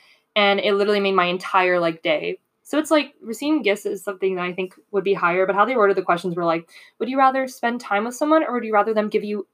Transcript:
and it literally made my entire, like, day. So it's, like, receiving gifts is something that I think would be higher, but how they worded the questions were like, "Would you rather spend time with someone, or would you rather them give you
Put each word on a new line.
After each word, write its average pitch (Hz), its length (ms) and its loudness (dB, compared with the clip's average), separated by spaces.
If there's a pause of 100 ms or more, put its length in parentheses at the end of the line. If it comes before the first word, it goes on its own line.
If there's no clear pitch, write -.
(360)
and 202 240 4
it 208 140 2
literally 202 260 2
made 196 140 0
my 180 120 4
entire, 180 540 2
like, 165 220 -2
day. 170 380 -2 (240)
So - 160 -4
it's, 311 120 -4
like, 294 300 2
receiving 277 400 -4
gifts 202 240 0
is 202 180 -8
something 190 320 -4
that 180 80 -4
I 180 100 -6
think 185 200 -6 (180)
would 196 140 -2
be 196 80 2
higher, 180 320 0
but 190 100 0
how 208 100 4
they 254 120 0
worded 202 200 4
the 190 40 0
questions 175 340 -2
were 175 100 -2
like, 170 220 -2 (320)
"Would 233 100 -4
you 262 80 -4
rather 262 300 2
spend 240 320 -6
time 202 260 -2
with 247 100 -8
someone, 311 280 2
or 240 100 -4
would 233 120 -4
you 220 80 -2
rather 208 200 2
them 214 140 0
give 208 160 -2
you 208 300 -6